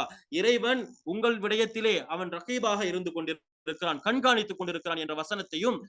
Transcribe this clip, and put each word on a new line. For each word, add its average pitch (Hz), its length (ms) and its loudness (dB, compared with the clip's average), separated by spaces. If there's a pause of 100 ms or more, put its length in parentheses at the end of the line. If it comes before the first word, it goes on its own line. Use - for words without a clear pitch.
(300)
இறைவன் 233 760 2
உங்கள் 220 360 0
விடயத்திலே 214 640 2
அவன் 175 240 -4
ரகீபாக 208 540 0
இருந்து 175 280 -2
கொண்டிருக்கிறான், 160 920 -4
கண்காணித்துக் 226 540 2
கொண்டிருக்கிறான் 170 400 -4
என்ற 156 180 -4
வசனத்தையும் 185 720 -2